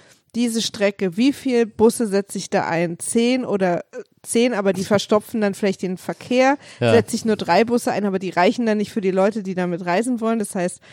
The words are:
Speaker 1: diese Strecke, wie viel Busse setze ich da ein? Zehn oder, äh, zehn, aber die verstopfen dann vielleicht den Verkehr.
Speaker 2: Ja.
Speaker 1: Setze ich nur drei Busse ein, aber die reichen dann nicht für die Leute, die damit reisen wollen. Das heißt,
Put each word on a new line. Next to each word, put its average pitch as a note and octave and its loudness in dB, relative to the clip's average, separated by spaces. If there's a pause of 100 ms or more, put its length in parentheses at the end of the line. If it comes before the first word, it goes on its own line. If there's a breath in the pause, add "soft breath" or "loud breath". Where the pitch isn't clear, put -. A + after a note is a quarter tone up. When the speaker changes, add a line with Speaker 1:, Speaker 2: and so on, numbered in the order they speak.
(340 soft breath)
Speaker 1:
diese A3+ 0
Strecke, G3+ -2
wie C4 4
viel A#3+ 0
Busse A3+ 2
setze G3 -2
ich - -8
da G3 0
ein? E3+ -2
Zehn A#3+ 0
oder, F#3 0 (160)
äh, B3 -12 (200)
zehn, A#3+ 2
aber G3 0
die F#3+ -6
verstopfen G#3 0
dann G3+ 0
vielleicht F#3+ -2
den F#3 -4
Verkehr. B3+ 0 (200 loud breath)
Speaker 2:
Ja. A#2+ 4
Speaker 1:
Setze A2 4
ich - -6
nur - 0
drei F3+ 2
Busse A#3 -2
ein, F#3 -4
aber G3 -2
die F#3 -6
reichen G3 2
dann G#3+ 0
nicht G#3 -4
für A3+ -4
die F#3 -2
Leute, G3 0
die F#3+ -6
damit F3+ -4
reisen A3+ -2
wollen. A3+ 0
Das G#3 -6
heißt, F3+ -4 (120 loud breath)